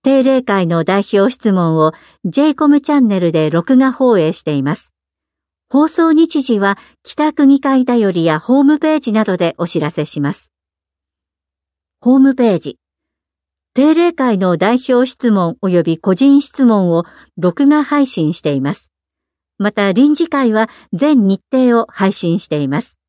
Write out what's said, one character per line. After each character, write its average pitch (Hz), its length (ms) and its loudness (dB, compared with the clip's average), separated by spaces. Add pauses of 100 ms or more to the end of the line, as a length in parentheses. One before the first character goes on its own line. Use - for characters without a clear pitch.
定 269 220 2
例 262 180 2
会 196 240 -2
の 165 180 -2
代 190 200 -2 (100)
表 202 180 2
質 220 200 -4
問 170 240 0
を 156 180 2 (320)
ジ 185 160 -2
ェ 302 80 4
イ 285 60 -2
コ 302 120 0
ム 285 140 4
チ 302 120 -2
ャ 285 60 2
ン 240 80 2
ネ 196 120 0
ル 170 120 0
で 156 200 0
録 170 260 0
画 262 140 2
放 247 260 0
映 160 160 0
し - 80 -14
て 151 120 -4
い 139 100 -2
ま 147 120 -2
す。 - 160 -20 (800)
放 294 180 2
送 320 260 0
日 311 280 2
時 240 160 -2
は 196 220 -2 (240)
北 302 280 -4
区 294 140 0
議 277 160 4
会 269 240 0
だ 247 100 -2
よ 208 160 0
り 170 140 -2
や 156 140 0
ホ 262 220 0
ー - 20 2
ム 294 160 2
ペ 311 160 0
ー 302 40 -2
ジ 240 120 -6
な 214 120 0
ど 185 140 -2
で 170 220 -2
お 170 80 -4
知 160 140 -4
ら 151 100 -4
せ 151 140 -6
し - 140 -12
ま 143 140 -4
す。 - 180 -18 (1500)
ホ 254 140 2
ー 269 40 4
ム 269 140 4
ペ 233 220 0
ー - 40 -4
ジ。 - 200 -14 (960)
定 294 180 2
例 339 200 0
会 247 240 -2
の 180 200 0
代 208 200 0
表 254 300 0
質 247 240 -4
問 180 300 -2
及 180 220 0
び 165 160 -2
個 190 160 0
人 277 260 4
質 - 240 -4
問 196 260 2
を 165 140 0 (320)
録 180 280 -2
画 302 180 4
配 285 240 0
信 165 260 -4
し - 80 -12
て 151 100 -2
い 139 100 -2
ま 139 120 -4
す。 - 180 -16 (680)
ま 202 140 -4
た 202 200 -2
臨 285 240 2
時 330 120 -4
会 269 240 -2
は 214 180 -2 (220)
全 240 360 2
日 196 140 -2 (100)
程 247 280 2
を 226 100 -4
配 196 220 -2
信 170 280 -4
し - 80 -12
て 151 100 -4
い 143 100 -4
ま 139 140 -4
す。 - 160 -20 (120)